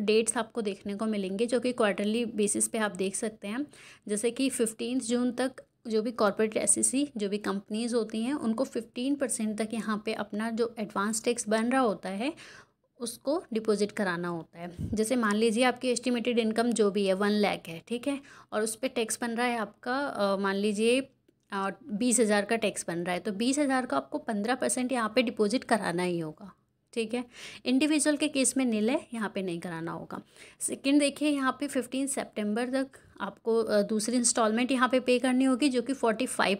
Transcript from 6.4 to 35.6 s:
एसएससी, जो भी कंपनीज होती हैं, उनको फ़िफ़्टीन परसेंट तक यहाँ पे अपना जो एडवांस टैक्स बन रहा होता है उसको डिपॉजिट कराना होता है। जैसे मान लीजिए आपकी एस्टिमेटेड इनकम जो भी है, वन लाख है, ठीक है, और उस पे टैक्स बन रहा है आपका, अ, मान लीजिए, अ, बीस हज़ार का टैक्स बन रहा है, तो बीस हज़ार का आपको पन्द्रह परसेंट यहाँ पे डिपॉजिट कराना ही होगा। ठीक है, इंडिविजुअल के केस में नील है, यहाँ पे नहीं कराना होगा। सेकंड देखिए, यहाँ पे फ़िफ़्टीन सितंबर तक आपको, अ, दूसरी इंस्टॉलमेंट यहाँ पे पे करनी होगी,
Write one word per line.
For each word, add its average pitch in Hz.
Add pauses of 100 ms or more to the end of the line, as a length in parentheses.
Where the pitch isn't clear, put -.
एसएससी, 254
जो 208
भी 208
कंपनीज 214
होती 220
हैं, 262
उनको 226
फ़िफ़्टीन 254
परसेंट 220
तक 220
यहाँ 214
पे 220
अपना 214
जो 226
एडवांस 208
टैक्स 240
बन 220
रहा 269
होता 190
है 214 (680)
उसको 262 (100)
डिपॉजिट 214
कराना 175
होता 170
है। 175 (240)
जैसे 220
मान 214
लीजिए 226
आपकी 247
एस्टिमेटेड 240
इनकम 226
जो 208
भी 196
है, 190
वन 202
लाख 196
है, 165
ठीक 240
है, 277 (320)
और 214
उस 220
पे 262
टैक्स 226
बन 233
रहा 233
है 240
आपका, 226
अ, 202
मान 196
लीजिए, 214 (520)
अ, 196 (220)
बीस 226
हज़ार 208
का 226
टैक्स 220
बन 170
रहा 175
है, 180
तो 208
बीस 240
हज़ार 262
का 269
आपको -
पन्द्रह 226
परसेंट 254
यहाँ 220
पे 254
डिपॉजिट 220
कराना 180
ही 180
होगा। 165 (400)
ठीक 226
है, 247 (400)
इंडिविजुअल 294
के 302
केस 269
में 262
नील 220
है, 302 (140)
यहाँ 220
पे 196
नहीं 175
कराना 165
होगा। - (400)
सेकंड 277
देखिए, 277
यहाँ 262
पे 285
फ़िफ़्टीन 269
सितंबर 220
तक 262 (220)
आपको, 220
अ, 214
दूसरी 214
इंस्टॉलमेंट 240
यहाँ 254
पे 254
पे 247
करनी 254
होगी, 262